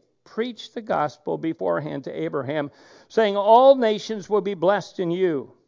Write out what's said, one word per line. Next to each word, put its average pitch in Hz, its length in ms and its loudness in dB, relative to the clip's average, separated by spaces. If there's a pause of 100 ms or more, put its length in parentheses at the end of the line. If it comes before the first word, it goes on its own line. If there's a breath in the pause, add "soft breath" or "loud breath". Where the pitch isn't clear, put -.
(240)
preached - 500 -10
the 240 80 -10
gospel 165 560 -4
beforehand 160 680 -4
to 170 60 -10
Abraham, 147 600 -6 (380 loud breath)
saying, 208 280 0
'All 233 380 8
nations 220 520 -2
will 202 140 0
be 202 140 -4
blessed 180 440 0
in 170 120 -2
you.' 170 400 -2 (160)